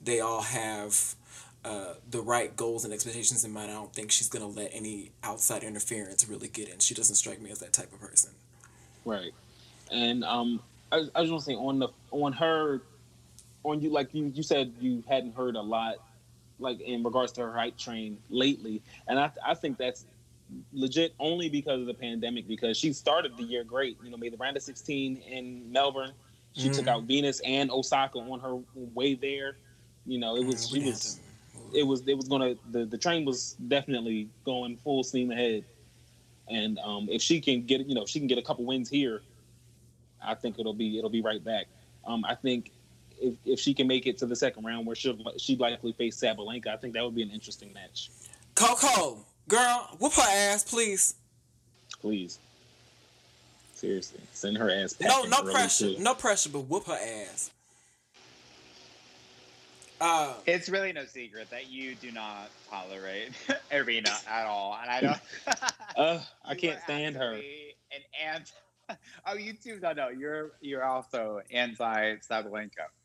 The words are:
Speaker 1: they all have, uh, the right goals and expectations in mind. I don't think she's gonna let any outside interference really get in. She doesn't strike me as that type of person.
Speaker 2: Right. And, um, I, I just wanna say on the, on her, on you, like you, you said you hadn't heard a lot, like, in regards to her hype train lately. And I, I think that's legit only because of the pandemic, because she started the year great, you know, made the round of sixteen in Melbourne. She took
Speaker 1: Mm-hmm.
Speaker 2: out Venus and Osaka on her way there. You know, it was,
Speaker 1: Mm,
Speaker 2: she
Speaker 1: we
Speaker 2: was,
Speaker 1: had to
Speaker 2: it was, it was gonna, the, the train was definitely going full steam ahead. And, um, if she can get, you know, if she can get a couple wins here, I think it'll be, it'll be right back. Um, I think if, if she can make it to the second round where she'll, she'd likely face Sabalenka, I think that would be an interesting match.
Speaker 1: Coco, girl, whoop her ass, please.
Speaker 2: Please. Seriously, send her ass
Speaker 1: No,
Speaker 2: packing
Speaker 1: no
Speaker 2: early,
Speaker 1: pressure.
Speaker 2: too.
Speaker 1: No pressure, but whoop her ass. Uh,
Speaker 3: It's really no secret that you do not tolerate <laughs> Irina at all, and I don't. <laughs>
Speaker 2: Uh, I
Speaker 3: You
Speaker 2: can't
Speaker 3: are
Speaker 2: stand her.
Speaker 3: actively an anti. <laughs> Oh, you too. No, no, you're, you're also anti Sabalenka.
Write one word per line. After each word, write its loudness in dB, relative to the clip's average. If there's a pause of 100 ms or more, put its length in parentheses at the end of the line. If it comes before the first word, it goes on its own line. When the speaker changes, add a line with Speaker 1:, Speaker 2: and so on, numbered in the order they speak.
Speaker 1:
they 2
all 0
have, -2 (500)
uh, -8 (140)
the -4
right 0
goals 0
and -8
expectations 0
in -8
mind. -8
I -8
don't -10
think -8
she's 4
gonna -4
let -6
any -8 (100)
outside 0
interference 0
really -8
get -8
in. -18
She 4
doesn't 4
strike 2
me -12
as -10
that -2
type 0
of -18
person. 2 (760)
Speaker 2:
Right. -4 (580)
And, 2
um, 0 (300)
I, 4
I 4
just 4
wanna -2
say -2
on 0
the, 2 (220)
on 2
her, 2 (840)
on 0
you, 2
like 2
you, -2
you -4
said 2
you 0
hadn't 0
heard 0
a -4
lot, -2 (640)
like, -4
in -2
regards 2
to -6
her -4
hype -2
train -8 (120)
lately. 0 (260)
And 2
I, 2 (120)
I 2
think -2
that's -4 (680)
legit 2
only 0
because 0
of -4
the -4
pandemic, -4
because 0
she 2
started 2
the -8
year -2
great, -2
you -14
know, -12
made -6
the -12
round -2
of -4
sixteen -4 (100)
in -10
Melbourne. 2 (420)
She 2
took 2
Speaker 1:
Mm-hmm. 4
Speaker 2:
out 4
Venus 2
and 2
Osaka 2
on -8
her -6 (160)
way 2
there. -6 (480)
You -2
know, 0
it 2
was, 0
Speaker 1:
Mm, -6
Speaker 2:
she 0
Speaker 1:
we 0
Speaker 2:
was, 0
Speaker 1:
had -12 (120)
to 4
Speaker 2:
it 6
was, 2
it 4
was -2
gonna, 2 (160)
the, 0
the -6
train 2
was -2 (100)
definitely 0 (160)
going -4
full 0
steam 0
ahead. 2 (840)
And, -2
um, -4
if 0
she 4
can 2
get, 2
you 0
know, 0
if -6
she -2
can -2
get 4
a -2
couple -2
wins -2
here, 0 (1040)
I -2
think -4
it'll -2
be, 0
it'll -2
be 2
right 0
back. -2 (400)
Um, -2
I 0
think -2 (500)
if, 0 (100)
if 2
she 2
can 4
make 4
it 0
to -2
the 0
second 0
round -4
where -4
she'll, 0 (200)
she'd 2
likely 0
face -2
Sabalenka, -2
I -2
think -10
that -2
would -4
be 0
an -4
interesting -12
match. -14 (420)
Speaker 1:
Coco, 6 (220)
girl, 4
whoop 2
her 8
ass, 6
please. 2 (880)
Speaker 2:
Please. -2 (1300)
Seriously, -4 (140)
send -4
her 4
ass 0
Speaker 1:
No, 2
Speaker 2:
packing 6
Speaker 1:
no 8
Speaker 2:
early, -2
Speaker 1:
pressure. 4
Speaker 2:
too. -8
Speaker 1:
No 4
pressure, 2
but -4
whoop -2
her -4
ass. -6 (2500)
Uh, 4 (120)
Speaker 3:
It's 2
really 0
no -8
secret -14
that -12
you -10
do -14
not -10 (200)
tolerate -8 (200)
<laughs> -4
Irina 2 (160)
at -2
all, -2
and -8
I 2
don't. 2 (300)
<laughs> 2 (380)
Speaker 2:
Uh, 4 (240)
I -6
Speaker 3:
You -8
Speaker 2:
can't -2
Speaker 3:
are -16
Speaker 2:
stand -4
her. -2
Speaker 3:
actively -14 (160)
an -12 (320)
anti. -12 (380)
<laughs> -16
Oh, -6
you -8
too. -14
No, 0
no, -2
you're, -8
you're -6
also -2 (120)
anti 0
Sabalenka. -6 (180)